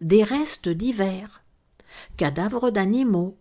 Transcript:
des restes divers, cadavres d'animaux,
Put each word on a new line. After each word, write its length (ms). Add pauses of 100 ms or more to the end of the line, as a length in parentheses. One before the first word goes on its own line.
des 200
restes 460
divers, 760 (760)
cadavres 540
d'animaux, 680